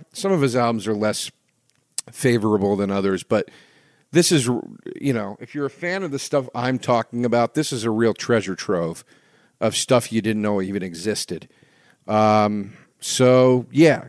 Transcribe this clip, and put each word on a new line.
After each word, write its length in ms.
some 180
of 100
his 140
albums 320
are 80
less 340
favorable 640
than 140
others, 320
but 260
this 200
is, 140
you 120
know, 280
if 120
you're 120
a 40
fan 340
of 80
the 80
stuff 360
I'm 240
talking 460
about, 300
this 180
is 100
a 80
real 220
treasure 420
trove 480
of 160
stuff 380
you 80
didn't 200
know 200
even 200
existed. 680
Um, 640
so, 680
yeah, 380